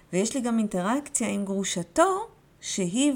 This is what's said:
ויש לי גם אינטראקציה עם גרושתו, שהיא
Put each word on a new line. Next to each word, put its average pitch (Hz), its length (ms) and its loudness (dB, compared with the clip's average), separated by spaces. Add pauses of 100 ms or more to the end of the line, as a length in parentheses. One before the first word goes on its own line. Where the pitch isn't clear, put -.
(120)
ויש 196 220 0
לי 269 60 0
גם 233 180 0
אינטראקציה 214 720 -2
עם 202 160 -2
גרושתו, 247 840 0 (320)
שהיא 220 560 0